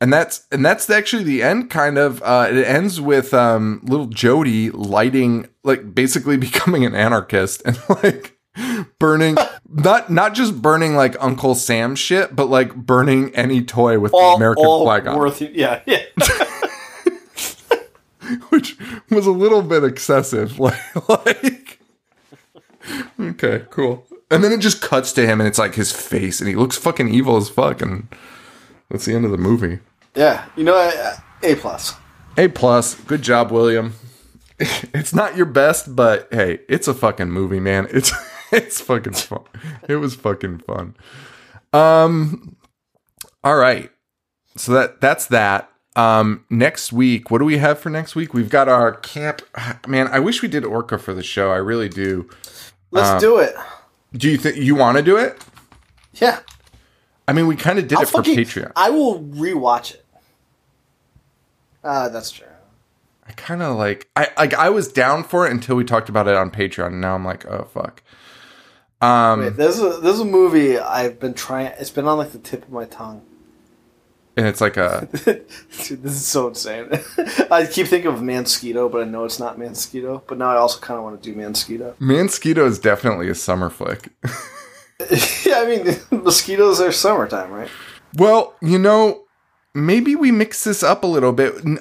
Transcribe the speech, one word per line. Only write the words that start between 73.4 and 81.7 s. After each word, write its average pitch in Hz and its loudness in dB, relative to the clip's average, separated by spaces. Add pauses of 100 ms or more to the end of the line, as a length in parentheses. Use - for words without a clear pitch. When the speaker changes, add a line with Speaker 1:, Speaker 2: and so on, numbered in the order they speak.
Speaker 1:
And 113 0
it's 101 -4
like 104 0
a 90 -2
Speaker 2:
<laughs> - -18
Dude, - -2 (560)
this 139 -8
is 139 -8
so 131 -2
insane. 113 -10 (320)
<laughs> - -2
I 170 4
keep 180 -2
thinking 175 0
of 123 -4
Mansquito, 123 -4
but 117 -4
I - -4
know 113 -8
it's 113 -8
not 113 -10
Mansquito. 127 -10
But 131 -10
now 127 0
I 123 2
also 120 2
kinda 120 -10
wanna 107 -14
do 107 -14
Mansquito. 113 -10